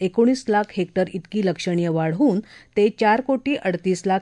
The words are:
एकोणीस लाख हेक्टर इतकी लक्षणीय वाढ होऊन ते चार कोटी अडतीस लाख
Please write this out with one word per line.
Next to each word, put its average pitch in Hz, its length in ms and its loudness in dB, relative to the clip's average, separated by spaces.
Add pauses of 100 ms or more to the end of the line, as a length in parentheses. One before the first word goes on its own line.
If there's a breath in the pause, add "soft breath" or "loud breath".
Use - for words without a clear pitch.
एकोणीस 233 480 2
लाख 208 220 2
हेक्टर 185 340 -2 (100)
इतकी 190 320 -4
लक्षणीय 175 420 -2
वाढ 160 260 -2
होऊन 208 260 2 (360 loud breath)
ते 208 120 4 (120)
चार 220 200 4
कोटी 269 340 -2
अडतीस 185 520 -2
लाख 190 160 2